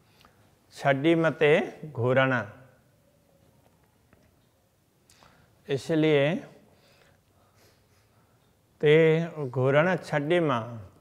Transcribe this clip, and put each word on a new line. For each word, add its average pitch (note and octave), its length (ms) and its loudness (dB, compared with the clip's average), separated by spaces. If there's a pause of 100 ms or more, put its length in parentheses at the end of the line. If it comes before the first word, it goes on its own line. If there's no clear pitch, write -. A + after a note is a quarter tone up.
(720)
छड़ी C#3+ 440 0
मते D#3+ 680 0
घूरना, B2+ 680 -2 (3250)
इसलिए D3+ 680 0 (2500)
ते D#3+ 440 4 (240)
घूरण C#3 460 2
छड़ी D3+ 440 -2
माँ, A#2 600 -4